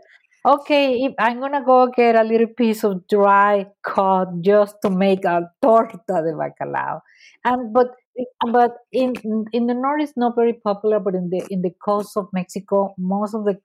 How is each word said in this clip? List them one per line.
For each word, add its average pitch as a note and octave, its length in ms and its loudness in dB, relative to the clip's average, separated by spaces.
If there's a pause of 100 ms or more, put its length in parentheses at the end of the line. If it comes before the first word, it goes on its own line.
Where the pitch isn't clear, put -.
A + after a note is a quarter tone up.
(440)
"Okay, C#4 600 2
if B3 140 -4
I'm A#3+ 220 -2
gonna C#4 240 -4
go B3+ 240 6
get A#3+ 260 2
a A3+ 80 4
little A3+ 260 2
piece A3 360 -2
of G3 240 -4
dry G3+ 580 4 (160)
cod F#3 600 0
just G3+ 380 2
to G#3 80 -2
make F#3+ 340 0
a F3 240 -2 (140)
torta A3 600 0
de E3 140 -2
bacalao." C#3+ 640 -8 (460)
And, B3 260 -2
but B3 160 2 (260)
it, B3 140 -8 (240)
but A#3+ 200 2 (200)
in, B3+ 220 -2 (100)
in, A3 280 -4
in A#3+ 140 -2
the A#3+ 80 -2
north, C#4 280 -2
it's D4 140 -8
not A#3+ 200 -2
very A#3 160 2
popular, G#3+ 480 -2
but G3 140 -2
in F3+ 160 -6
the, F3+ 200 -6
in F#3+ 120 -4
the F3 100 -4 (120)
coast G#3 320 -4
of F#3+ 160 -4
Mexico, F#3+ 680 -4
most G3+ 360 -4
of G#3+ 100 -6
the G3+ 200 0